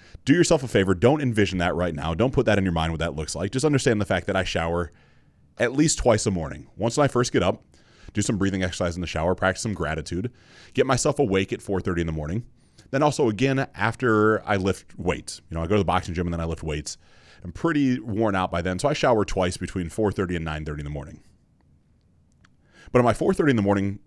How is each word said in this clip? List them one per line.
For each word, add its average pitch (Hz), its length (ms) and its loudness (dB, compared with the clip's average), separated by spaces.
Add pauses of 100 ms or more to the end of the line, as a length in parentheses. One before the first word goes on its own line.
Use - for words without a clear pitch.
(260)
Do 135 80 4
yourself 165 280 4
a 131 60 -8
favor. 98 260 2
Don't 127 300 4
envision 107 340 0
that 87 160 0
right 85 220 -2
now. 80 180 -4
Don't 110 180 0
put 123 140 0
that 104 140 4
in 95 40 0
your 92 80 2
mind, 82 220 0
what 80 60 -6
that 80 160 -2
looks 76 180 -6
like. 90 160 -4
Just 131 160 -2
understand 131 340 2
the 101 60 0
fact 92 220 0
that 95 80 -2
I 95 80 2
shower 85 480 -2 (680)
at 120 160 0
least 147 240 2
twice 110 300 2
a - 20 2
morning. 82 380 -6 (100)
Once 117 200 -2
when 147 80 4
I - 20 2
first 123 260 0
get 123 80 2
up, 95 220 0 (500)
do 104 80 -2
some 107 160 0
breathing 95 240 0
exercise 90 320 -2
in 87 80 -8
the 85 60 -6
shower, 82 260 0
practice 92 300 0
some 110 100 -4
gratitude, 85 580 -4 (440)
get 127 100 4
myself 131 320 0
awake 95 340 2
at - 120 -6
four 95 180 -2
thirty 85 200 0
in 82 40 0
the 80 80 -4
morning. 78 300 -6 (480)
Then 135 100 0
also 151 260 2
again 131 460 0
after 107 720 2
I 104 100 2
lift 95 420 -4
weights. 76 500 -4
You 82 60 -10
know, 82 80 -2
I - 20 -2
go 85 80 0
to 104 60 4
the 98 40 0
boxing 87 300 -2
gym 87 140 -2
and 87 80 -4
then 82 60 -4
I 82 40 -4
lift 82 160 -6
weights. 76 340 -6 (480)
I'm 90 100 -12
pretty 143 460 0
worn 110 360 0
out 92 160 0
by 87 100 -2
then, 92 160 -2
so 143 100 -2
I 143 60 2
shower 117 320 4
twice 90 320 -2
between 87 320 -6
four 104 220 0
thirty 90 240 -2
and 82 100 -4
nine 76 180 -6
thirty 76 180 -8
in 71 40 -10
the 73 60 -8
morning. 71 300 -12 (1700)
But 123 60 2
in 120 80 4
my 113 80 4
four - 220 0
thirty 160 160 4
in 123 40 4
the 113 60 2
morning 101 460 0